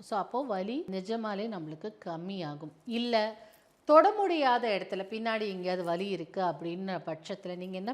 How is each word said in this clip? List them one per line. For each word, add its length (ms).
So 160
அப்போ 180
வலி 220
நிஜமாலே 600
நம்மளுக்கு 360
கம்மியாகும். 680
இல்ல 160
தொட 180
முடியாத 460
இடத்துல 380
பின்னாடி 420
எங்கேயாவது 380
வலி 240
இருக்கு 340
அப்படின்ன 580
பட்சத்துல 540
நீங்க 200
என்ன 120